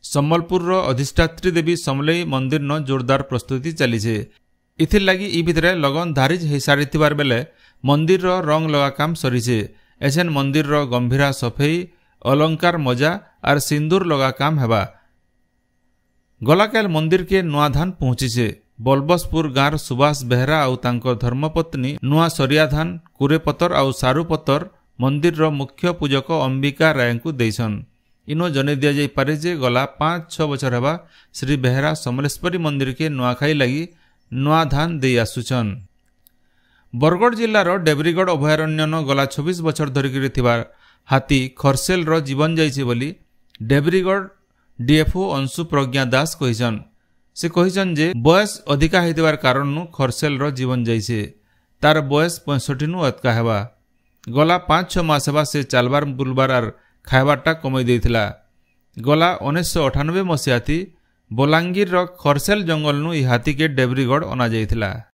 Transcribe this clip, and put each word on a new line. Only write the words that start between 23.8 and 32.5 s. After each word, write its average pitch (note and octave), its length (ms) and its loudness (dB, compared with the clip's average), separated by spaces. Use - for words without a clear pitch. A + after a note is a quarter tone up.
ସାରୁପତର C#3+ 680 -2
ମନ୍ଦିରର D3+ 500 0
ମୁଖ୍ୟ D3 440 -4
ପୂଜକ C#3 340 -2
ଅମ୍ବିକା C3+ 500 0
ରାୟଙ୍କୁ A#2+ 400 0
ଦେଇଛନ୍। A2+ 460 -2
ଇନୁ D#3 220 -2
ଜଣେଇ C#3+ 300 0
ଦିଆଯାଇପାରେ C#3+ 580 0
ଯେ E3 180 -4
ଗଲା B2+ 280 0
ପାଞ୍ଚ E3 340 -2
ଛଅ - 180 -2
ବଛର C3+ 280 -2
ହେବା C3 180 0
ଶ୍ରୀ C3+ 220 -2
ବେହେରା C3 380 0
ସମଲେଶ୍ୱରୀ C#3+ 600 -4